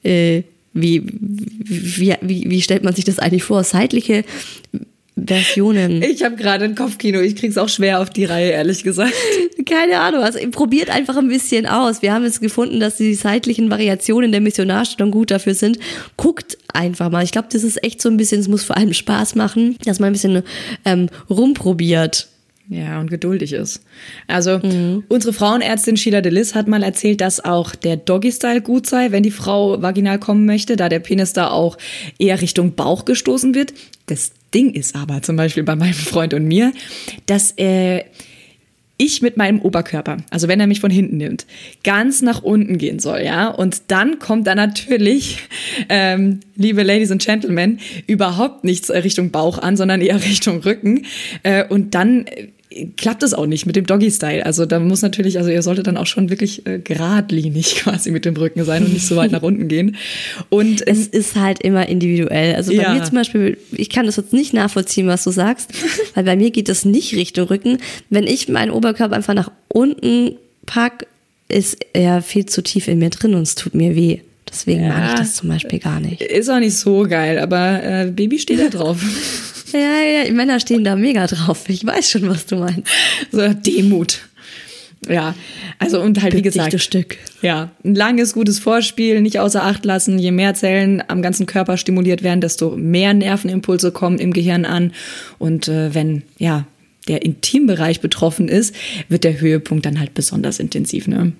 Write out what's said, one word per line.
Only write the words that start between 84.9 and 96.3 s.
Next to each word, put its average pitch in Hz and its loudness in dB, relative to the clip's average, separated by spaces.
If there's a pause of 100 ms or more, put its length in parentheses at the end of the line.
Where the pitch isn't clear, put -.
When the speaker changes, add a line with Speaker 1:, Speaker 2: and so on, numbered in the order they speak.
Speaker 2:
Ja, 165 -2 (440)
also 185 0
und 202 4
halt, 196 2
wie 196 4
Speaker 1:
Bück - -2
dich, 190 2
Speaker 2:
gesagt, 165 0
Speaker 1:
du 180 0
Stück. - -2 (240)
Speaker 2:
ja, 165 -2 (120)
ein 202 2
langes, 233 2
gutes 208 2
Vorspiel, 226 2
nicht 214 2
außer 196 2
Acht 196 -2
lassen. 190 0
Je 180 0
mehr 190 2
Zellen 196 2
am 180 -2
ganzen 180 0
Körper 185 0
stimuliert 185 2
werden, 180 2
desto 165 -2
mehr 175 2
Nervenimpulse 190 0
kommen 175 0
im 180 0
Gehirn 175 2
an. 175 0 (460)
Und, 160 -2
äh, 156 -2
wenn, 156 0 (120)